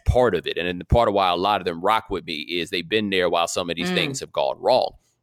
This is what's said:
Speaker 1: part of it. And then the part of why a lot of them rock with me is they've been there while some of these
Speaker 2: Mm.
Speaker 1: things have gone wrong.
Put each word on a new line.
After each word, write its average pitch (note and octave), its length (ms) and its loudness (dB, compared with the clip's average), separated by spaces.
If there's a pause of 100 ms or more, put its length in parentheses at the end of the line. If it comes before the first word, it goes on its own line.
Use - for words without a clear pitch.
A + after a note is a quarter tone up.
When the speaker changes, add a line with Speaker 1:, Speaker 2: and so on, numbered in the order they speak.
Speaker 1:
part A#2+ 300 4
of C#2+ 100 -4
it. - 100 -4
And E2+ 120 -4
then F2+ 100 -4
the F2 60 -10
part A#2 240 4
of G2+ 60 0
why G2 140 4
a F2 60 2
lot F#2+ 260 0
of F2 40 -14
them F2 160 -4
rock G#2 280 0
with F2 160 -6
me D#2+ 180 -8
is E2 280 -4
they've E2+ 180 -4
been G#2+ 220 0
there F2+ 180 2
while E2+ 200 2
some F2+ 200 -4
of E2+ 60 -4
these F2 160 -2
Speaker 2:
Mm. F3+ 40 -2
Speaker 1:
things D#2 260 -2
have D#2 100 -12
gone C#2 300 -2
wrong. A#2 320 2 (300)